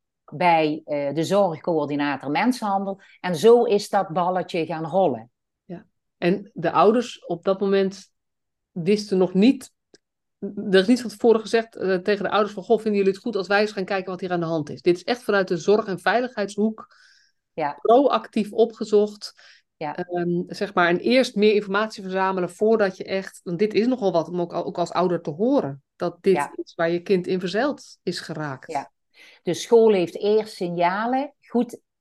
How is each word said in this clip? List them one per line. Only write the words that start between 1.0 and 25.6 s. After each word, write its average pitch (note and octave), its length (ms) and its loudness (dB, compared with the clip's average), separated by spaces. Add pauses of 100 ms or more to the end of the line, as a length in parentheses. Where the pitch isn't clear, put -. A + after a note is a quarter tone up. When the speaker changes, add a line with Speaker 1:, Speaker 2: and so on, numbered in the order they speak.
Speaker 1:
de D#3+ 100 -2
zorgcoördinator D3 1080 -2
mensenhandel. G3 680 -2 (180)
En F3+ 160 -4
zo A#3 280 8
is G3+ 260 0
dat G3 200 0
balletje F3 560 -2
gaan D#3+ 200 -6
rollen. C#3+ 460 0 (340)
Speaker 2:
Ja. E3+ 200 -16 (320)
En F#3+ 360 -2
de D#3+ 180 -4
ouders A3 540 2
op E3+ 180 -6
dat F#3+ 160 0
moment G3 520 -2 (600)
wisten G3 460 -2
nog F#3 160 2
niet, A3+ 400 2 (640)
er G3+ 400 -4
is F#3 80 4
niet B3 140 4
van A3 80 -10
tevoren A3 300 2
gezegd, A3+ 360 -4
eh, F#3+ 200 -2
tegen G3 280 -2
de F#3 80 -4
ouders G#3 220 0
van: G3+ 100 -12
"Goh, A3 160 2
vinden G#3+ 180 -2
jullie G3 160 2
het G3 80 -16
goed A#3 140 -6
als F#3+ 120 -6
wij G3+ 140 2
eens G#3+ 100 0
gaan G3 140 -6
kijken F#3+ 260 -6
wat F3+ 80 -8
hier F#3 120 -8
aan F3 80 0
de E3+ 60 -2
hand D#3+ 240 -2
is?" C3+ 120 -12
Dit F3+ 140 4
is - 80 -8
echt A#3+ 200 -4
vanuit G3 240 0
de F#3 100 -2
zorg- G#3 300 2
en F3+ 120 -6
veiligheidshoek G#3+ 960 -4 (580)
Speaker 1:
Ja. D3 280 -6
Speaker 2:
proactief A3+ 680 2
opgezocht. G#3 840 0 (440)
Speaker 1:
Ja. D3 180 -8
Speaker 2:
Ehm, F3 520 -2
zeg F#3+ 260 -8
maar, F3 140 2
en F3 120 2
eerst B3 360 2
meer G#3+ 180 4
informatie G3+ 500 -2
verzamelen F#3+ 460 -2
voordat G#3 480 0
je F3+ 60 -12
echt, - 400 -8
want F3 160 -6
dit G#3+ 140 0
is A3+ 140 2
nogal A#3+ 240 0
wat D#3+ 180 0
om F3 120 -4
ook, F3 120 -6
ook F3 240 -6
als E3+ 140 -4
ouder F3 300 0
te - 80 -8
horen, F3+ 540 -2 (120)